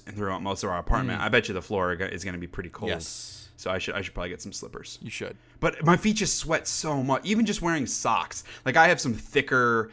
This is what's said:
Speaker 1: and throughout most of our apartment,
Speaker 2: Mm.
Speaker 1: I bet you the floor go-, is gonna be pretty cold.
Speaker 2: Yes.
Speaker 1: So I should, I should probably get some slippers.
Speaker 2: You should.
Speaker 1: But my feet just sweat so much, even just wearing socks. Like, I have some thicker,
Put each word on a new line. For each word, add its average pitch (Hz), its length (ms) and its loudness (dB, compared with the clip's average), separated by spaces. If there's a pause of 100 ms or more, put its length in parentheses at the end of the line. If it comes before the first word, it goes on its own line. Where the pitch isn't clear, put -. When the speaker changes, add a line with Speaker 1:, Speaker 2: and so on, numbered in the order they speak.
Speaker 1:
and 104 100 -16
throughout 98 280 -4
most 98 200 -4
of 101 60 -2
our 90 100 -2
apartment, 90 420 2
Speaker 2:
Mm. - 20 -2
Speaker 1:
I 107 60 0
bet 113 180 2
you 107 60 -4
the 90 80 -4
floor 90 340 0
go-, 92 100 -4
is 92 180 -6
gonna 92 140 -6
be 87 100 -8
pretty 90 220 -10
cold. - 200 -8
Speaker 2:
Yes. - 520 -8 (160)
Speaker 1:
So 92 140 -6
I 92 60 0
should, 92 180 -4
I 101 60 -4
should - 120 -10
probably 90 180 -6
get - 100 -12
some 98 100 -12
slippers. - 500 -12
Speaker 2:
You 120 80 -12
should. - 280 -10 (240)
Speaker 1:
But 160 240 0
my 175 100 8
feet 214 220 2
just 202 200 0
sweat 156 300 0
so 147 340 -2
much, 135 240 0
even 220 200 2
just 202 160 0
wearing 160 260 0
socks. - 560 -2 (220)
Like, 127 100 2
I 165 140 10
have 170 100 4
some 127 140 0
thicker, 120 800 2